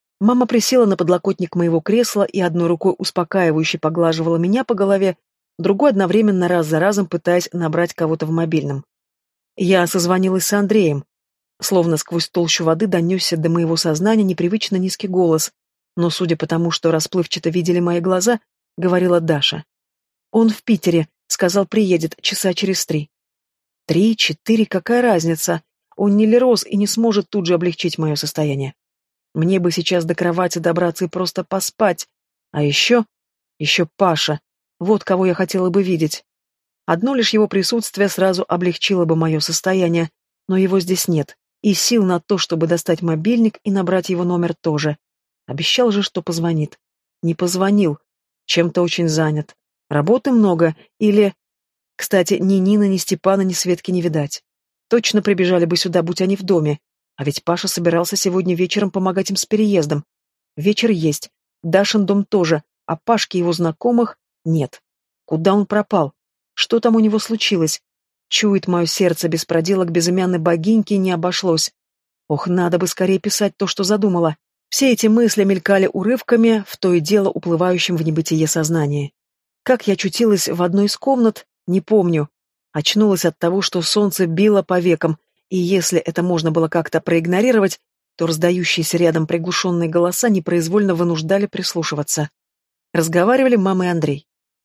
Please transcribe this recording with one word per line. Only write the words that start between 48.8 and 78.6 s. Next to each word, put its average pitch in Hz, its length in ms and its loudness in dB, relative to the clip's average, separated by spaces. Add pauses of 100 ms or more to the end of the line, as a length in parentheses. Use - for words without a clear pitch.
очень 170 240 -2
занят. 151 480 -2 (340)
Работы 185 420 0
много, 170 440 4 (240)
или... 208 340 4 (640)
Кстати, 190 380 0
ни 190 200 2
Нины, 202 320 4
ни 190 100 0
Степана, 196 440 0
ни 185 120 0
Светки 175 360 -2
не 180 140 0
видать. 156 400 -4 (460)
Точно 226 340 2
прибежали 180 420 2
бы 170 100 -2
сюда, 175 280 0
будь 175 180 -4
они 190 140 2
в 196 80 -12
доме. 156 360 0 (360)
А 139 80 -10
ведь 143 200 -4
Паша 175 240 -2
собирался 170 480 0
сегодня 180 380 0
вечером 185 380 -2
помогать 185 400 -2
им 196 40 -2
с - 120 -4
переездом. 180 580 0 (500)
Вечер 214 360 0
есть, 160 400 -2 (320)
Дашин 190 420 2
дом 202 200 0
тоже, 165 360 0 (240)
а 165 100 -4
Пашки - 420 -2
его 175 160 0
знакомых 214 640 -2 (240)
нет. 160 400 -2 (420)
Куда 190 300 0
он 202 100 2
пропал? 202 480 -2 (400)
Что - 260 -2
там 226 160 2
у 226 40 4
него 214 180 2
случилось? 196 640 -2 (460)
Чует 202 400 0
мое 175 180 0
сердце, 170 420 -2
без 160 180 -2
проделок 170 460 0
безымянной 180 480 0
богиньки 180 560 0
не 190 160 0
обошлось. 175 600 -2 (560)
Ох, 147 200 -4
надо 175 300 0
бы 180 100 0
скорее 190 320 -2
писать 208 360 -4
то, 196 120 -4
что - 160 -6
задумала. 180 540 0 (320)
Все 269 220 2
эти 220 160 2
мысли 220 360 4
мелькали 190 480 2
урывками 226 760 0
в - 100 -18
то 185 160 0
и 170 60 2
дело 196 300 0
уплывающем 175 680 -2
в 165 40 -2
небытие 156 460 -2
сознании. 151 640 -2 (500)